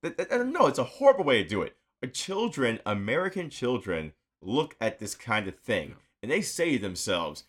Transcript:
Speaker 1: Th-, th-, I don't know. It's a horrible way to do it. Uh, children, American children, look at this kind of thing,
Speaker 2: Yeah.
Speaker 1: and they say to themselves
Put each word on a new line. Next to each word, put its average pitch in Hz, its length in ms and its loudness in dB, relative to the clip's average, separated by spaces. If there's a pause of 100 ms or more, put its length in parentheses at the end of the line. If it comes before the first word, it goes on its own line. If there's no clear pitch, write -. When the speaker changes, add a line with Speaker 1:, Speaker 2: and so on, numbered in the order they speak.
Speaker 1:
Th-, 170 140 -6
th-, 180 140 -2
I - 60 2
don't 254 140 0
know. 302 160 6
It's 131 120 0
a 127 40 2
horrible 262 400 6
way 127 180 6
to 82 60 -2
do 98 140 0
it. 69 160 -6 (260)
Uh, 135 40 -6
children, 147 760 -2
American 151 640 -2
children, 95 640 -2 (280)
look 117 400 0
at 110 180 -2
this 104 160 -8
kind 110 320 -2
of 87 100 -8
thing, 92 340 -2
Speaker 2:
Yeah. 78 40 -18 (260)
Speaker 1:
and 117 100 -4
they 196 100 0
say 170 320 0
to 120 60 2
themselves 87 680 -4